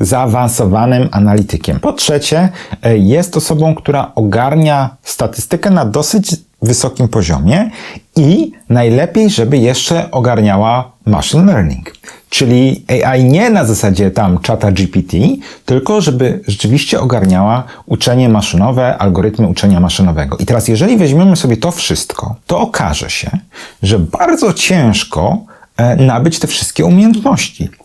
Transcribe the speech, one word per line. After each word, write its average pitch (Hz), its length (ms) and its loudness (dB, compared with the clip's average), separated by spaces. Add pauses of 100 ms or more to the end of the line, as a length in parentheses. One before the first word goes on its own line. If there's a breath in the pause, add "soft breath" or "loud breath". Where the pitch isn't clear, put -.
zaawansowanym 120 1080 0
analitykiem. 104 680 0
Po - 140 -2
trzecie, 156 560 0 (320 loud breath)
e, 117 160 2
jest 156 400 2
osobą, 156 380 0
która 143 400 -4
ogarnia 135 880 0
statystykę - 680 -4
na 170 160 2
dosyć 151 500 -2 (260)
wysokim 120 460 0
poziomie 98 600 0 (460 loud breath)
i 175 360 2 (180)
najlepiej, 127 600 2
żeby 139 280 0
jeszcze 131 540 0
ogarniała 113 800 0 (140)
machine 110 400 2
learning. 87 480 0 (360 loud breath)
Czyli 123 560 0 (200)
A 131 100 0
I 127 80 4
nie 170 260 4
na 185 160 2
zasadzie 98 460 0
tam 90 280 0
czata 107 320 0
G 92 160 0
P 92 160 -2
T, - 140 -4 (480 loud breath)
tylko 202 360 0
żeby 131 460 0
rzeczywiście 107 520 0
ogarniała 107 640 2 (220 loud breath)
uczenie 123 440 0
maszynowe, 113 680 0
algorytmy 98 500 0
uczenia 92 320 2
maszynowego. 80 580 0
I 98 80 -4
teraz, 117 220 0
jeżeli 170 300 2
weźmiemy 175 380 4
sobie 120 220 0
to 170 140 -4
wszystko, - 640 -6 (120)
to 170 120 -2
okaże 117 500 -4
się, - 200 -6 (540 loud breath)
że 98 160 2
bardzo 320 540 0
ciężko, 123 840 0 (400 loud breath)
e, 120 180 2
nabyć 131 440 2
te - 80 -4
wszystkie - 380 -4
umiejętności. 214 840 0 (160)